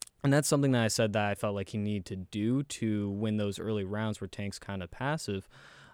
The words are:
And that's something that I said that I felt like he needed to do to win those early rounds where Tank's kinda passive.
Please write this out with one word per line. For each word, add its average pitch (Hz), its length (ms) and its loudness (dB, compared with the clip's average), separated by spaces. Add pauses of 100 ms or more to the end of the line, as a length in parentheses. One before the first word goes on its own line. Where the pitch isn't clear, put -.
(240)
And 139 80 6
that's 143 140 4
something 139 260 4
that 120 120 6
I 110 40 4
said 107 260 2
that 104 160 2
I 101 40 0
felt 104 220 -2
like 98 140 -4
he 110 80 -4
needed 104 280 -2
to 98 100 -8
do 110 460 0
to 107 480 -2
win 107 280 0
those 101 200 0
early 104 260 -2
rounds 107 360 -2
where 98 80 -6
Tank's 104 320 -8
kinda 98 260 -6
passive. 127 600 -4 (460)